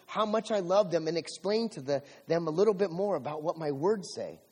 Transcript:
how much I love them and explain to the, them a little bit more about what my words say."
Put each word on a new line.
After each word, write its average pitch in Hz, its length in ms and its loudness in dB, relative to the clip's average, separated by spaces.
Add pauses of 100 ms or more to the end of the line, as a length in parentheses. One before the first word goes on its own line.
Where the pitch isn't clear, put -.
how 214 180 0
much 214 260 0
I 208 80 2
love 185 300 4
them 160 180 0
and 165 100 0
explain 214 540 -2
to 147 100 -10
the, 135 200 0 (260)
them 165 200 2
a 156 40 0
little 202 220 4
bit 185 180 0
more 185 260 0
about 147 260 -6
what 160 140 -2
my 156 140 -2
words 170 440 0
say." 82 240 -8 (120)